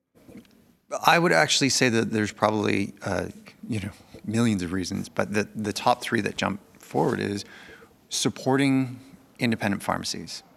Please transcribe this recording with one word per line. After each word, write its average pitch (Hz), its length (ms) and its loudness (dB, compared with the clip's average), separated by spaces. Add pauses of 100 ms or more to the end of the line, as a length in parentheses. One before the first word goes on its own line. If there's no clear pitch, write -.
(1080)
I 160 120 8
would 170 140 4
actually 151 360 4
say 127 220 4
that 110 200 2
there's 107 220 0
probably, 104 640 0 (100)
uh, 90 220 -2 (420)
you 110 120 -2
know, 87 100 -6 (340)
millions 107 380 0
of 87 100 -4
reasons, 95 360 -4
but 98 260 -4
the, 104 200 0
the 107 180 -4
top - 280 0
three 113 220 -2
that 101 140 -4
jump 98 240 -2 (200)
forward 131 400 0
is 101 240 -4 (640)
supporting 131 920 0 (400)
independent 110 440 0
pharmacies, 90 600 -6 (140)